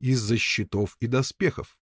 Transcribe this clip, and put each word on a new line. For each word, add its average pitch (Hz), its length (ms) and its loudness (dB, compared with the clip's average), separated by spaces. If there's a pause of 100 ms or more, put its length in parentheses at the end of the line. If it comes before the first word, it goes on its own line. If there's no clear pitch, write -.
из-за 117 360 2
щитов 101 600 -2
и 117 60 -4
доспехов. 135 800 -2